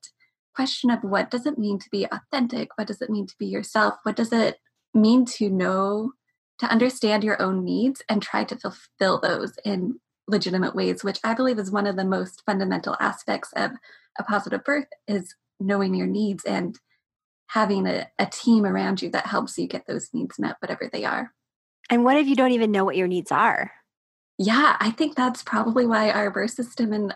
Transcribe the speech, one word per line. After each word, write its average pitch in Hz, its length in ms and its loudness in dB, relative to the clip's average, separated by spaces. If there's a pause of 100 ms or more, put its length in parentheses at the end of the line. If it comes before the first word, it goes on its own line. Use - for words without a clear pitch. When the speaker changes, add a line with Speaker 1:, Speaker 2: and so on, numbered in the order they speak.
(560)
Speaker 1:
question 262 340 0
of 233 140 2
what 196 260 -2
does 247 160 -4
it 294 120 -2
mean 202 220 -2
to - 100 -16
be 196 160 -2
authentic? 240 720 -4
What 214 100 -6
does 208 140 -10
it - 80 -4
mean 202 180 -4
to - 100 -20
be 208 80 -6
yourself? 208 580 0
What 208 120 -4
does 233 180 0
it 226 240 2 (360)
mean 233 320 6
to 214 240 -2
know, 190 640 0 (460)
to 240 60 0
understand 226 580 2
your 214 180 0
own 185 220 0
needs 202 460 0
and 214 120 2
try 214 240 -2
to - 120 -8
fulfill - 640 -2
those - 420 -2
in 196 360 -2 (280)
legitimate 185 480 0
ways, 185 280 -2
which 202 200 -4
I 226 100 0
believe 247 240 2
is 190 140 -4
one 202 160 0
of 196 80 -2
the 190 100 0
most 185 400 -2
fundamental 190 540 -2
aspects - 540 -4
of 202 180 -2 (480)
a - 40 -8
positive - 400 -4
birth 285 220 -2 (220)
is 196 260 -4 (260)
knowing 196 360 0
your 185 100 0
needs 196 400 -2
and 190 320 -4 (680)
having 196 400 2
a, 180 200 -2 (120)
a 196 80 0
team 226 360 4
around 190 380 0
you 175 80 -6
that - 160 -4
helps - 320 -4
you 170 100 -4
get - 200 -10
those - 260 -8
needs - 240 -6
met, - 220 -4
whatever - 340 -8
they 202 100 -6
are. - 300 -6 (560)
Speaker 2:
And 240 140 4
what 262 120 6
if 294 120 4
you 269 80 4
don't 254 160 4
even 226 200 4
know 196 140 2
what 185 100 0
your 185 120 2
needs 180 240 -2
are? - 400 2 (680)
Speaker 1:
Yeah, 233 420 4
I 214 120 2
think 302 240 -2
that's 247 260 0
probably 233 460 2
why 214 240 4
our 208 180 0
birth 196 220 -2
system 233 420 -2
in 208 220 -2